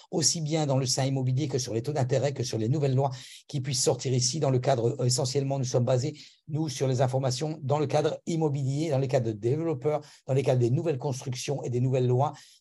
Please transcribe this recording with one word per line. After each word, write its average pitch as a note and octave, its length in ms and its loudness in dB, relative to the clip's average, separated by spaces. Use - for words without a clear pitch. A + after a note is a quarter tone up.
aussi E3+ 300 2
bien D3+ 260 0
dans C3+ 100 2
le C3+ 80 2
sein C3 200 0
immobilier C3+ 420 0
que C#3 100 -2
sur A#2 160 -4
les A2+ 80 0
taux C#3+ 100 -4
d'intérêt, C3+ 400 0
que B2 120 -4
sur - 160 -4
les A2 100 0
nouvelles C#3 240 2
lois C3+ 160 2
qui C#3+ 140 -4
puissent C3 200 -2
sortir C3 320 0
ici C3 260 0
dans C#3+ 120 2
le B2+ 80 4
cadre, A#2+ 400 2
euh, B2+ 60 0
essentiellement, C3+ 520 0
nous C3 80 -2
sommes B2 200 2
basés, C3+ 300 0
nous, D3+ 200 -2
sur C3+ 180 -2
les C3 140 0
informations C3 640 0
dans C#3+ 160 0
le D3+ 80 0
cadre D3+ 400 0
immobilier, D3 640 0
dans C3 80 2
les C3+ 80 0
cadres C3 180 2
de A2+ 60 -2
développeurs, D3 680 -2
dans C3+ 80 0
les C#3 80 2
cadres B2+ 180 2
des A#2+ 80 4
nouvelles D3+ 300 0
constructions C3+ 640 -6
et - 80 -4
des B2 80 0
nouvelles B2+ 260 2
lois C3 280 2